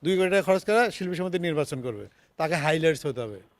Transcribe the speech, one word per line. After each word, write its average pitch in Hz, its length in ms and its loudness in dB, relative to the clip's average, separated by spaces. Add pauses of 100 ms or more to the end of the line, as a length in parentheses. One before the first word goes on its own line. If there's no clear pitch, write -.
দুই 180 140 2
কোটি 185 120 2
টাকা 190 120 4
খরচ 190 240 2
করে 220 260 4
শিল্পী 180 240 -6
সমিতি 180 240 -2
নির্বাচন 151 420 -2
করবে, 110 260 -8 (300)
তাকে 160 180 0
হাইলাইটস 156 500 2
হতে 123 160 -4
হবে। 104 180 -8 (200)